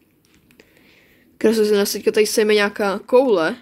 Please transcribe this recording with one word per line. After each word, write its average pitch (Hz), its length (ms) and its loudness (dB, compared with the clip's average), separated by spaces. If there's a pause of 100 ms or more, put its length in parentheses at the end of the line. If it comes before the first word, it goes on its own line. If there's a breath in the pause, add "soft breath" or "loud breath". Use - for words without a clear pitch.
(1400 soft breath)
Krásně 220 280 2
se 214 100 2
nás 202 160 0
teďka 208 200 -4
tady 214 140 2
sejme 214 280 0
nějaká 208 460 -2
koule. 220 600 0